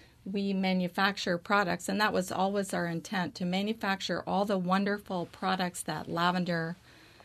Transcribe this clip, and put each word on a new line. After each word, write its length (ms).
We 280
manufacture 840
products, 500
and 140
that 120
was 200
always 400
our 120
intent, 500
to 100
manufacture 840
all 160
the 160
wonderful 720
products 520
that 260
lavender 680